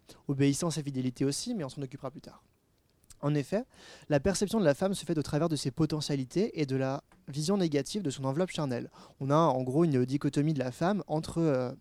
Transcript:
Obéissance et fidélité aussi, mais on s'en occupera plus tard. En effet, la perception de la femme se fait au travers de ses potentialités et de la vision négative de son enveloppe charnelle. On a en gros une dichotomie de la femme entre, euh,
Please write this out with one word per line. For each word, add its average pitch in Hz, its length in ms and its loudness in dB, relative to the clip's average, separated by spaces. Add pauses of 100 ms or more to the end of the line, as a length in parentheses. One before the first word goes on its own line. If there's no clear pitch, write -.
(280)
Obéissance 139 500 2
et 151 40 -6
fidélité 131 420 -2
aussi, 147 300 -2
mais 185 100 -4
on 135 40 -8
s'en 143 140 -10
occupera 135 280 -10
plus 151 120 -18
tard. - 200 -20 (840)
En 147 80 2
effet, 180 300 0 (440)
la 143 120 4
perception 196 400 0
de 196 40 4
la 147 80 8
femme 190 220 2
se - 100 -8
fait 165 140 0
au 143 40 0
travers 156 260 0
de 156 80 0
ses 135 160 -2
potentialités 151 880 -2
et 151 40 2
de 131 120 -2
la 135 260 -2 (240)
vision 156 300 -2
négative 165 460 0
de 151 80 -2
son 131 140 -8
enveloppe 143 260 0
charnelle. 131 380 -4 (300)
On 135 120 -2
a 147 60 6
en 135 280 4
gros 131 180 2
une 135 220 4
dichotomie 147 500 0
de 135 60 -2
la 127 100 -2
femme 175 380 -2
entre, 156 300 -4
euh, 131 420 2